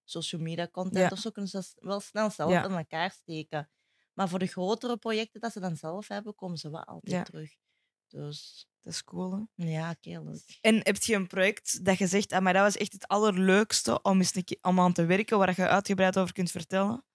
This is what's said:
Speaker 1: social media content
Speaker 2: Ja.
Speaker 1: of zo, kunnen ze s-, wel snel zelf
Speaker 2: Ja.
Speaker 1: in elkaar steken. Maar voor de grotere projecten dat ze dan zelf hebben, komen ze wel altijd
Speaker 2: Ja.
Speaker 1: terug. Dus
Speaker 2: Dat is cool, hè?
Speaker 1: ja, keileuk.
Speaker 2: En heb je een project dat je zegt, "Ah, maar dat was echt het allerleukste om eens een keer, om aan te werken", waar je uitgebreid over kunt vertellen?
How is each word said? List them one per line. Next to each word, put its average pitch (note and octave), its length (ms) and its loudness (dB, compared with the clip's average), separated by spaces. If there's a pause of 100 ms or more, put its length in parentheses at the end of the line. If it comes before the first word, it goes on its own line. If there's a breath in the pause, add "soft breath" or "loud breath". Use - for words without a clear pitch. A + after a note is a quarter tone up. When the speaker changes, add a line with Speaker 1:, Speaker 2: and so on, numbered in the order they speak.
Speaker 1:
social E3 360 -8
media E3 280 -4
content F#3 360 0
Speaker 2:
Ja. F3+ 80 4
Speaker 1:
of F#3+ 60 -6
zo, A3 120 -6
kunnen G3+ 200 -8
ze F#3+ 120 -6
s-, - 140 -14
wel G3+ 240 -6
snel G#3+ 300 -2
zelf D#3+ 200 -2
Speaker 2:
Ja. F3+ 140 4
Speaker 1:
in F#3+ 80 -4
elkaar E3+ 380 -4
steken. D#3 600 -10 (440)
Maar F#3 140 -2
voor F3+ 100 -4
de F#3 80 0
grotere A3+ 500 -4
projecten A3 440 -6
dat A3+ 120 -6
ze G3+ 80 -12
dan F3+ 160 -4
zelf E3+ 320 -10
hebben, G#3 260 -10
komen F3 240 -10
ze D3 120 -12
wel - 140 -12
altijd - 280 -10
Speaker 2:
Ja. F3+ 100 -2
Speaker 1:
terug. D#3 340 -14 (520)
Dus - 580 -14 (160)
Speaker 2:
Dat F3 120 -14
is - 100 -8
cool, F#3 520 -8
hè? F3 140 -6
Speaker 1:
ja, D#3+ 240 -4
keileuk. D#3+ 640 -14
Speaker 2:
En A3 220 6
heb G3 140 2
je - 180 0
een F#3+ 120 0
project - 580 -2
dat F#3+ 140 4
je G3 80 2
zegt, F#3 260 0
"Ah, F#3 100 2
maar F#3 100 4
dat F#3+ 100 6
was G3+ 140 4
echt - 160 -4
het - 160 -18
allerleukste G3+ 920 4
om F#3+ 160 4
eens F3+ 160 2
een F3+ 100 -2
keer, - 180 -8
om F#3 180 4
aan F3+ 120 6
te E3+ 120 2
werken", F#3+ 340 2
waar F#3 180 4
je F#3 120 2
uitgebreid F#3+ 500 2
over F3+ 140 0
kunt F3+ 180 -2
vertellen? G3 540 -2 (100)